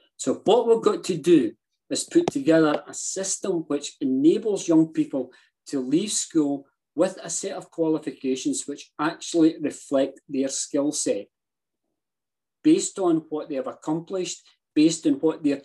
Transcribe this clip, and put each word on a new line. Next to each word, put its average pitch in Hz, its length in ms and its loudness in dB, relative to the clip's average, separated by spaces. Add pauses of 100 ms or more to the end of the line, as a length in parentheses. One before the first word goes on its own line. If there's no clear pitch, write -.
(160)
So - 280 -4
what 226 220 4
we've 226 160 4
got 202 220 0
to 175 140 -4
do 139 340 4 (380)
is - 140 -4
put 170 240 2
together 156 580 2
a - 80 -16
system 190 720 -6
which 143 320 -6
enables 165 680 2
young 160 240 4
people 143 380 -4 (380)
to 139 120 -4
leave 160 320 -2
school 143 540 -2 (280)
with 180 280 0
a 170 60 -12
set 196 240 -8
of - 180 -14
qualifications 147 960 -4
which - 320 -12
actually 160 640 0
reflect 135 640 -2
their 135 220 -4
skill 143 440 -4
set, - 340 -4 (1400)
based 185 340 2
on 165 300 0
what 151 220 -8
they 139 60 -6
have 131 100 -4
accomplished, 170 760 -6 (320)
based 160 320 2
on 139 80 4
what 156 300 -2
their 139 200 0